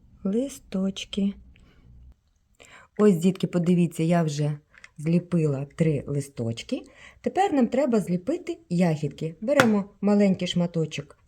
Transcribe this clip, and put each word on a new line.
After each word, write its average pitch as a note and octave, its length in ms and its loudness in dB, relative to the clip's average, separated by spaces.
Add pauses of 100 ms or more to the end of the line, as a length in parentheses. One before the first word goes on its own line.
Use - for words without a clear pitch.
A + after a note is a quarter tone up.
(240)
листочки. G3 1120 -4 (1600)
Ось, G#3 180 6
дітки, F3 320 0
подивіться, F3 560 2
я E3+ 200 2
вже D3 340 -2 (400)
зліпила D#3 800 0
три D#3 320 2
листочки. C#3 760 -6 (380)
Тепер F4 320 0
нам C4+ 140 4
треба A#3+ 320 0
зліпити F#3+ 580 -4 (120)
ягідки. D#3+ 720 -2
Беремо A3 440 4 (160)
маленький G3+ 460 2
шматочок F3 720 -4 (100)